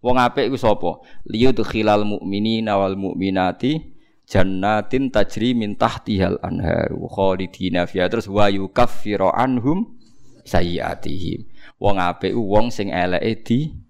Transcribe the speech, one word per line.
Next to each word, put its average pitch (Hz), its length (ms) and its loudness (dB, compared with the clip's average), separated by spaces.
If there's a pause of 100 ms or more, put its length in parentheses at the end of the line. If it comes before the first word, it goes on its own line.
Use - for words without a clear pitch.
wong 123 220 2
apik 123 260 0
iku 135 80 -2
sapa? 101 460 0 (260)
Liyudkhilal 110 800 2
mu'minina 104 680 -2
wal 98 180 0
mu'minati 95 1000 -2 (300)
jannatin 104 840 0
tajri 107 400 2
min 107 240 -2
tahtihal 95 640 -2
anharu 82 680 -2
khalidina 92 760 0
fiha. 90 240 -2
Terus 107 240 -4
wa 104 160 4
yukaffiru 98 800 2
anhum 131 640 0 (500)
sayyiatihim. - 1080 -2 (240)
Wong 98 240 2
apik 90 320 -2
ku 117 160 -2
wong 107 240 4
sing 98 160 -4
eleke 90 560 -2
di 139 240 0 (220)